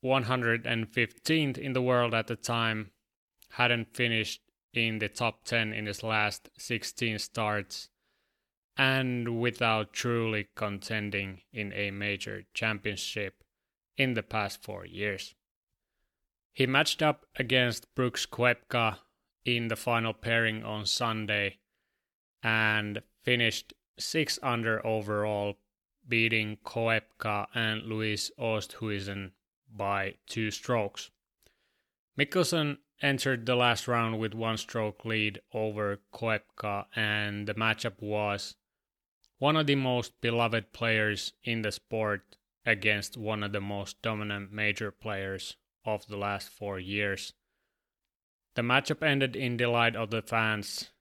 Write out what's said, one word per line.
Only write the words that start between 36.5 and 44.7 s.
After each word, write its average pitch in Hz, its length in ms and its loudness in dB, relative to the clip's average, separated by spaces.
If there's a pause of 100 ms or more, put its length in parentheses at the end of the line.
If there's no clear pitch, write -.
and 104 520 0
the 107 60 -2
matchup 110 480 0
was 104 540 -2 (840)
one 147 180 4
of 156 120 2
the 143 80 6
most 127 460 0
beloved 117 520 0
players 107 600 0 (100)
in 113 180 -2
the 107 100 0
sport 107 640 -2 (300)
against 104 500 2
one 107 280 -2
of 101 100 -4
the 101 80 0
most 101 400 -6
dominant 104 500 -4
major 104 400 -2